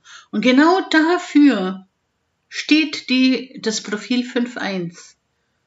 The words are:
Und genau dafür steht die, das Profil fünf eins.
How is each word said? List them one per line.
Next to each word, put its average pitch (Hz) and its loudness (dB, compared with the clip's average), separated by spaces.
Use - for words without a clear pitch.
Und 208 -4
genau 302 4
dafür 285 2
steht - -2
die, 262 0
das 220 -4
Profil 247 -4
fünf 240 -6
eins. 180 -10